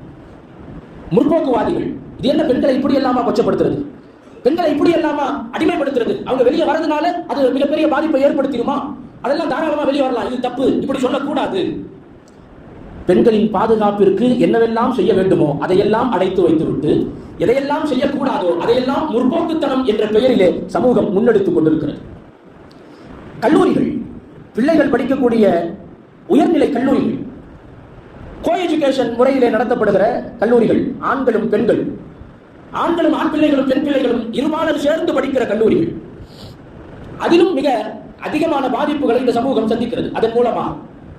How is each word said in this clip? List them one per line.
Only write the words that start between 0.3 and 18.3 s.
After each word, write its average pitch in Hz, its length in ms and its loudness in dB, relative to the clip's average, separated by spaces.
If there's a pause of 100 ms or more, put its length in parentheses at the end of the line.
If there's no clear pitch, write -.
முற்போக்குவாதிகள், 247 760 0 (300)
"இது 202 100 -4
என்ன 302 160 2
பெண்களை 294 320 2
இப்படி - 200 0
எல்லாமா 254 320 0
கொச்சப்படுத்துறது? 165 580 0 (580)
பெண்களை 320 280 0
இப்படி 330 220 2
எல்லாமா 294 320 0 (260)
அடிமைப்படுத்துறது? 277 720 -2
அவங்க 247 200 0
வெளியே 311 200 2
வரதுனால 302 420 0 (220)
அது 262 240 0
மிகப்பெரிய 294 360 0
பாதிப்பை 277 360 0
ஏற்படுத்திடுமா? 277 540 2 (440)
அதெல்லாம் 302 260 -2
தாராளமா 294 360 0
வெளியே 277 200 2
வரலாம், 240 240 -2
இது 247 120 -4
தப்பு, 247 420 0
இப்படி 269 180 -4
சொல்லக்கூடாது." 240 920 -2 (1120)
பெண்களின் 214 480 4
பாதுகாப்பிற்கு 208 720 2 (120)
என்னவெல்லாம் 226 520 2
செய்ய 202 220 2
வேண்டுமோ 180 460 2
அதையெல்லாம் 214 520 2
அடைத்து 185 300 0
வைத்துவிட்டு, 156 500 2 (460)
எதையெல்லாம் 277 480 0
செய்யக்கூடாதோ 240 720 0